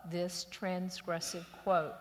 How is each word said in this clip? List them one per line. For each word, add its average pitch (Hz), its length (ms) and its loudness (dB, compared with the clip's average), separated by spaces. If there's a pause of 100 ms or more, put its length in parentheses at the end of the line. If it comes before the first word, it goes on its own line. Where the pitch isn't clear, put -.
this 175 420 0
transgressive 180 920 -2 (180)
quote 170 380 6